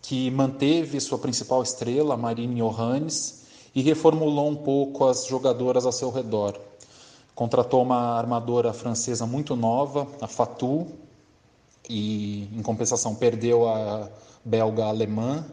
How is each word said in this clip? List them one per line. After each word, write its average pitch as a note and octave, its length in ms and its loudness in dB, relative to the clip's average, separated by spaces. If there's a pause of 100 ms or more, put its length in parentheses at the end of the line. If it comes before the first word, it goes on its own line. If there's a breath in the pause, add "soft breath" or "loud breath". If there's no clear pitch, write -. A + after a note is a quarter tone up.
que C3 300 -2
manteve C#3 680 2
sua C3 200 -4
principal B2 440 0
estrela, B2+ 540 0
Marine A#2 380 -4
Johannes, A#2 880 -2 (300 loud breath)
e C3+ 80 0
reformulou D3+ 680 4
um D3 60 -2
pouco C#3 520 2
as B2+ 180 2
jogadoras B2+ 600 2
ao B2+ 60 2
seu B2+ 180 -4
redor. A2 500 -2 (760 loud breath)
Contratou B2 480 2
uma A#2+ 340 0
armadora A#2 560 0
francesa A#2 520 -4
muito C#3 300 -4
nova, C3+ 520 0 (120)
a A2+ 80 -8
Fatou, C3 600 -2 (1000)
e, G#2 680 -4
em A2+ 80 -8
compensação, A2 540 -2
perdeu A#2 520 4
a G#2+ 420 -2 (340 loud breath)
belga A2 420 2
alemã. A2 680 -2